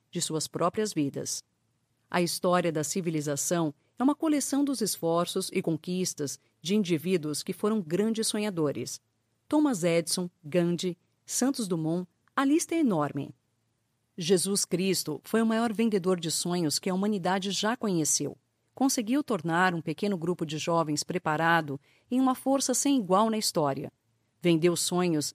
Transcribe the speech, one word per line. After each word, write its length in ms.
de 100
suas 280
próprias 440
vidas. 520
A 120
história 500
da 100
civilização 920
é 40
uma 120
coleção 500
dos 160
esforços 720
e 100
conquistas 760
de 140
indivíduos 680
que 100
foram 280
grandes 460
sonhadores. 760
Thomas 360
Edison, 440
Gandhi, 540
Santos 420
Dumont, 420
a 100
lista 300
é 40
enorme. 560
Jesus 460
Cristo 600
foi 160
o 60
maior 260
vendedor 460
de 120
sonhos 480
que 120
a 40
humanidade 560
já 260
conheceu. 600
Conseguiu 480
tornar 520
um 60
pequeno 380
grupo 260
de 140
jovens 440
preparado 800
em 100
uma 140
força 400
sem 240
igual 320
na 80
história. 520
Vendeu 340
sonhos 580